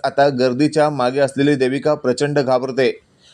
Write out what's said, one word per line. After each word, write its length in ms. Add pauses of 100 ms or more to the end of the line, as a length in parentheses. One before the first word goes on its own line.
आता 240
गर्दीच्या 640
मागे 300
असलेली 340
देविका 400
प्रचंड 440
घाबरते 640 (340)